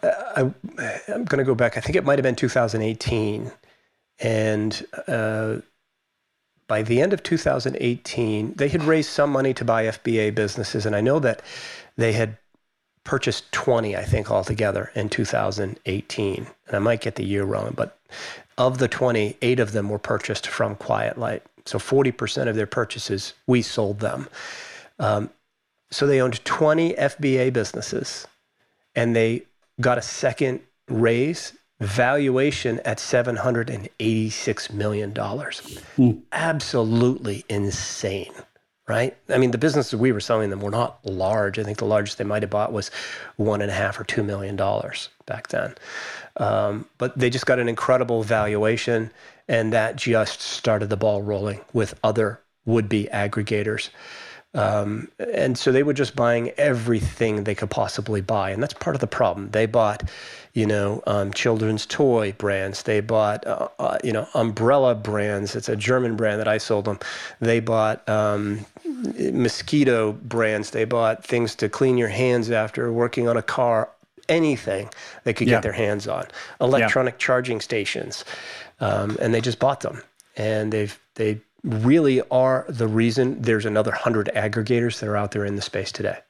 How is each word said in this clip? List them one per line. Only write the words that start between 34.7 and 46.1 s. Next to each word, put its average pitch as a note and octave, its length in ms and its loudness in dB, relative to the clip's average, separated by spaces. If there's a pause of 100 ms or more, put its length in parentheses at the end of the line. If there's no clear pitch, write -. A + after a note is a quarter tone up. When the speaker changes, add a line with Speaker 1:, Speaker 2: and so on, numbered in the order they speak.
Speaker 1:
million G#2 400 -2
dollars. A2+ 460 -6 (360)
Speaker 2:
Hmm. B2 180 6 (180)
Speaker 1:
Absolutely B2 1160 0
insane, G2+ 840 -4 (540)
right? A#2 280 0 (140)
I B2+ 80 2
mean, B2+ 140 4
the A#2 80 -2
businesses C#3 360 2
we B2 160 4
were G#2 80 0
selling G#2+ 300 0
them G2 120 -6
were G2+ 100 -4
not A#2 340 -2
large. G2 540 0
I A2 40 -2
think G#2 140 -4
the G#2+ 80 -2
largest G#2 320 0
they - 60 -4
might G#2 180 -2
have G2 80 -4
bought G#2 240 0
was G#2 160 -4 (460)
one G#2 260 2
and G2+ 80 -2
a F#2 60 -4
half G2 240 -2
or G2+ 40 -8
two - 200 -2
million G2+ 320 -4
dollars G2 540 -2 (180)
back - 220 -8
then. - 260 -4 (600)